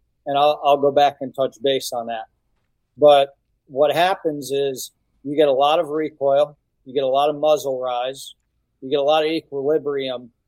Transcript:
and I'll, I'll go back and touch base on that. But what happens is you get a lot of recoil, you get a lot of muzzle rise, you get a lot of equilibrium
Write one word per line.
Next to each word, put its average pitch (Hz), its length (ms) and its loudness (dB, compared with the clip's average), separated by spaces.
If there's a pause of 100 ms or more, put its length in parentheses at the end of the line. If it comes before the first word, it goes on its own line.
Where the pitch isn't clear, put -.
(260)
and 139 120 -4
I'll, 151 260 2
I'll 143 140 4
go 139 140 0
back 143 300 2
and 127 120 -10
touch 131 280 -4
base 135 320 -2
on 117 140 -8
that. 113 180 -10 (720)
But 143 400 4 (300)
what 143 260 0
happens 156 580 -2
is 139 400 -4 (320)
you 143 120 -8
get 151 120 4
a 139 60 2
lot 143 260 4
of 160 80 -4
recoil, 147 680 -2 (260)
you 127 100 -20
get 135 100 0
a 131 40 -2
lot 139 220 2
of 147 80 -4
muzzle 143 420 0
rise, 127 560 -6 (460)
you 135 80 -14
get 147 100 0
a 139 40 0
lot 156 200 2
of 156 80 0
equilibrium 139 1000 -4 (160)